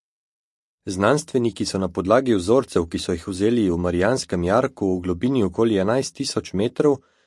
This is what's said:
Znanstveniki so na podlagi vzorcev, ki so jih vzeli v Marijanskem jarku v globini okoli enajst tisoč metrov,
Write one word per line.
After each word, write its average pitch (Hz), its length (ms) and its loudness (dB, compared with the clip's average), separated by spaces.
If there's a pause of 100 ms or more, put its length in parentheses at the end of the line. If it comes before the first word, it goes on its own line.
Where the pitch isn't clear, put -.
(840)
Znanstveniki 117 800 0
so - 160 -4
na 92 80 -2
podlagi 107 460 2
vzorcev, 98 500 0
ki 85 140 -6
so 92 120 -4
jih 82 160 -6
vzeli 101 440 0
v 85 60 0
Marijanskem 90 680 0
jarku 101 500 0
v 92 80 -4
globini 101 420 -2
okoli 101 380 0
enajst 120 340 -2
tisoč - 380 -8
metrov, 135 480 0 (260)